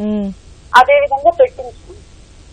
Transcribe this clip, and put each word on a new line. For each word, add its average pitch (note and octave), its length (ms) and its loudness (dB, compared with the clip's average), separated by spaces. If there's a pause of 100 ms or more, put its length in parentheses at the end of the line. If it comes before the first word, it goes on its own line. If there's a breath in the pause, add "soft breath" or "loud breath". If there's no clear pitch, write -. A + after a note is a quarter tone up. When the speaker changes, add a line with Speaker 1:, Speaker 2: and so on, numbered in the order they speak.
Speaker 1:
మ్మ్. G#3 320 -6 (440)
Speaker 2:
అదే C#5+ 240 4
విధంగా C5+ 300 0
పెట్టించు, - 640 -4 (580)